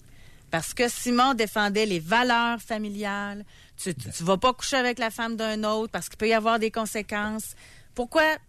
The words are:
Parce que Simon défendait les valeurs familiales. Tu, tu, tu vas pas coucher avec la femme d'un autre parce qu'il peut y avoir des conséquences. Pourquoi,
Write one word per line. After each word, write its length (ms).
Parce 220
que 160
Simon 440
défendait 520
les 140
valeurs 640
familiales. 840
Tu, 180
tu, 160
tu 120
vas 140
pas 160
coucher 240
avec 220
la 120
femme 240
d'un 280
autre 280
parce 180
qu'il 80
peut 100
y 60
avoir 260
des 120
conséquences. 840
Pourquoi, 280